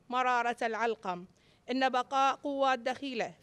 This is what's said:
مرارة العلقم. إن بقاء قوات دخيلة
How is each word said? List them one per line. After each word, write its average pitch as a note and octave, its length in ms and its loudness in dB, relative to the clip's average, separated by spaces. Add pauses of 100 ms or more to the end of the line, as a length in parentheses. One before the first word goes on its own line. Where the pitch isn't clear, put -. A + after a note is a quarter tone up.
مرارة B3 520 2
العلقم. G#3+ 640 -2 (460)
إن C4 180 2
بقاء C4 460 2
قوات C4+ 440 0
دخيلة B3+ 640 -4